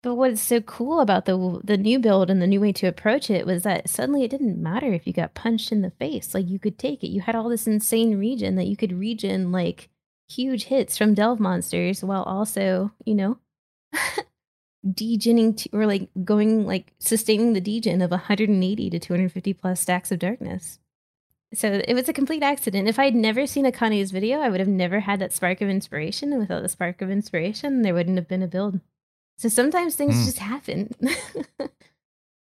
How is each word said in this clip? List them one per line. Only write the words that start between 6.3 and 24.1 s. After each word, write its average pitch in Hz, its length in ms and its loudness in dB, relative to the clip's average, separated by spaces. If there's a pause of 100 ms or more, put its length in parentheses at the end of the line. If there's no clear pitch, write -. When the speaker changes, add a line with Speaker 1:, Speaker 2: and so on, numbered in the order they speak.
Speaker 1:
Like, 190 120 0
you 185 120 -4
could 214 180 -4
take 269 260 -4
it. 175 60 -6
You 190 120 -2
had 226 140 -2
all 226 140 -2
this 233 160 -2
insane 220 540 2
regen 208 360 -2
that 180 120 0
you 202 100 -2
could 185 160 -2
regen, 190 580 -2
like, 175 380 -4 (400)
huge 254 360 -4
hits 262 320 0
from 208 180 4
delve 220 240 2
monsters 180 640 -2
while 190 180 -2
also, 196 720 -2 (120)
you 214 120 0
know, 196 240 0 (520)
<laughs> - 1000 -8
degening 226 600 2
to, - 180 -10
or, 214 140 2
like, 196 220 0 (140)
going, 214 440 4
like, 185 320 -4
sustaining 220 540 2
the 190 80 2
degen 208 420 0
of 175 80 0
a 180 60 0
hundred 208 320 0
and 190 140 4
eighty 190 280 -2
to 170 80 -2
two - 140 -4
hundred 180 180 2
fifty 185 220 -4
plus 185 280 -2
stacks 180 300 -2
of 175 80 -2
darkness. - 580 -6 (800)
So 202 320 0
it 240 80 2
was 254 120 0
a 320 60 -2
complete 294 300 -2
accident. 214 440 0
If 226 120 0
I'd 277 160 4
never 226 320 2
seen 277 180 0
Akane's 214 460 0